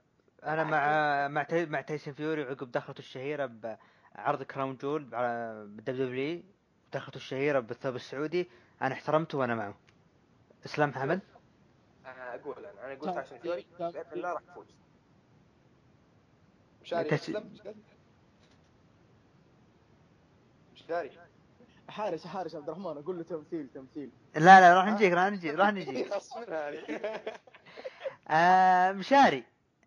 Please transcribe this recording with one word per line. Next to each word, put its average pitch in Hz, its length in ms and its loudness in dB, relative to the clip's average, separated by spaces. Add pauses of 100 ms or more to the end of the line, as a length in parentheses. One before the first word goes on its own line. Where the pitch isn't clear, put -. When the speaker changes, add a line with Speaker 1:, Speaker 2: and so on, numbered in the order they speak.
(440)
Speaker 1:
أنا 156 180 -2
Speaker 2:
لكن 156 100 -2
Speaker 1:
مع، 147 560 2
مع 147 160 -2
تاي-، 165 260 0
مع 143 120 -2
تايسون 147 320 -8
فيوري 151 300 -4
عقب 127 280 -8
دخلته 139 280 -6
الشهيرة 139 460 -6 (680)
بعرض 135 280 -2
كراون 135 340 -6
جول 139 380 -6
على 117 380 -4 (120)
بالدبليو 110 400 -4
دبليو 127 200 -4
إي، 170 180 -6 (440)
ودخلته 139 300 -10
الشهيرة 139 420 0
بالثوب 120 360 -6
السعودي، 156 540 -6 (320)
أنا 127 120 -2
احترمته 156 440 -2
وأنا 120 180 0
معه. 101 200 -8 (880)
إسلام 147 260 0
Speaker 2:
شوف، 131 100 -8
Speaker 1:
حمد؟ 165 200 -2 (840)
Speaker 2:
أنا 127 300 -14
أقول، 123 300 -12
أنا، 101 200 -18
أنا 135 80 -12
أقول 151 200 -8
Speaker 3:
تايسون - 0 -
Speaker 2:
تايسون 135 260 -10
فيوري 175 220 -6
Speaker 3:
تايسون 170 300 -10
Speaker 2:
بإذن 165 220 -14
الله 175 200 -6
راح 143 80 -6
يفوز. - 340 -20 (2000)
مشاري 170 280 -4
Speaker 1:
تايسون 156 260 -2
Speaker 2:
أسلم، - 180 -10
مشاري؟ 214 220 -18 (3000)
مشاري. 165 460 -8 (720)
Speaker 3:
حارس، 180 380 -6
حارس 170 280 -10
عبد 151 140 -10
الرحمن، 160 280 -10
أقول 165 200 -8
له 165 60 -8
تمثيل، 156 500 -8
تمثيل. 135 380 -14 (240)
Speaker 1:
لا، 185 240 12
لا، 175 140 12
راح 185 140 6
Speaker 2:
آه. 214 40 0
Speaker 1:
نجيك، 208 220 4
راح 185 160 2
نجي-، 170 260 -4
راح 196 140 4
نجيك. 185 400 -6
Speaker 2:
<laughs> - 20 -6
خلاص 202 260 -8
منها 160 320 -8
هذه. 202 580 -8
Speaker 1:
<laughs> 220 140 -14 (840)
آه، 185 640 6
مشاري. 196 520 6 (440)